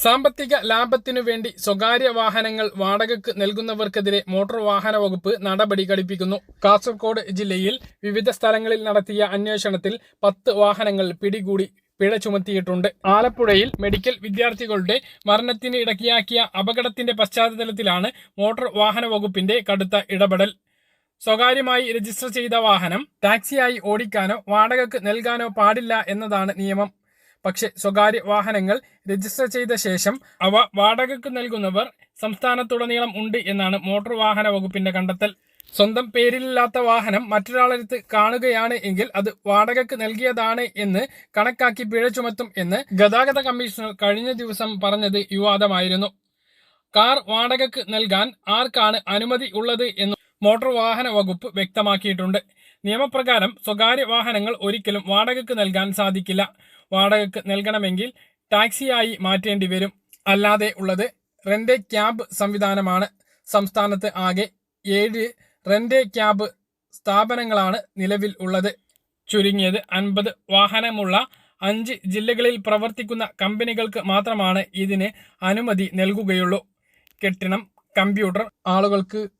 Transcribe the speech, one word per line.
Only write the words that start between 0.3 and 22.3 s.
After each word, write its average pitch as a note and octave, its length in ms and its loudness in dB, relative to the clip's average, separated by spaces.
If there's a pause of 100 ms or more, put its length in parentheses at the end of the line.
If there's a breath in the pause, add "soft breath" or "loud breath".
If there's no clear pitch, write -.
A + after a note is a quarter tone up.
ലാഭത്തിനു A#3+ 600 0
വേണ്ടി A3+ 200 -4 (140)
സ്വകാര്യ A3+ 460 0 (100)
വാഹനങ്ങൾ A3 480 0 (100)
വാടകയ്ക്ക് G#3 540 -2 (100)
നൽകുന്നവർക്കെതിരെ G#3 800 -2 (140)
മോട്ടോർ G3 280 -2
വാഹന G#3 360 0
വകുപ്പ് G3 340 0 (160)
നടപടി G3 440 0
ഘടിപ്പിക്കുന്നു. F#3+ 460 -2 (280)
കാസർഗോഡ് A3 580 2 (160)
ജില്ലയിൽ G3 360 -2 (280 loud breath)
വിവിധ G#3 260 0
സ്ഥലങ്ങളിൽ A3 540 2
നടത്തിയ G#3 400 2 (140)
അന്വേഷണത്തിൽ G3+ 580 -2 (280 soft breath)
പത്ത് G3+ 380 2
വാഹനങ്ങൾ G3+ 480 2 (140)
പിടികൂടി G3 440 -2 (320)
പിഴ G3+ 160 4
ചുമത്തിയിട്ടുണ്ട്. F#3+ 720 -2 (280)
ആലപ്പുഴയിൽ A3 540 4 (140)
മെഡിക്കൽ G3+ 320 0 (100)
വിദ്യാർത്ഥികളുടെ G#3+ 720 -2 (320 loud breath)
മരണത്തിന് A#3+ 540 0
ഇടയാക്കിയ A3+ 640 0 (120)
അപകടത്തിന്റെ A#3 600 -2
പശ്ചാത്തലത്തിലാണ് A3 920 0 (280 loud breath)
മോട്ടോർ A3+ 300 0 (120)
വാഹന G#3+ 240 2 (100)
വകുപ്പിന്റെ G3 420 0 (140)
കടുത്ത G3 300 0 (140)
ഇടപെടൽ. F#3+ 360 4 (760)
സ്വകാര്യമായി B3 680 2
രജിസ്റ്റർ A#3 460 -6